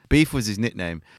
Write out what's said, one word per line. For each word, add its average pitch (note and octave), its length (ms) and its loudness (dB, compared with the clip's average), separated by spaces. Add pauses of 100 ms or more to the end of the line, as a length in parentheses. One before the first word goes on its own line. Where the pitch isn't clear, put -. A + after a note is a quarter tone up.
Beef D3 240 4
was B2+ 120 -2
his G#2 140 -6
nickname, F#2 420 -6 (180)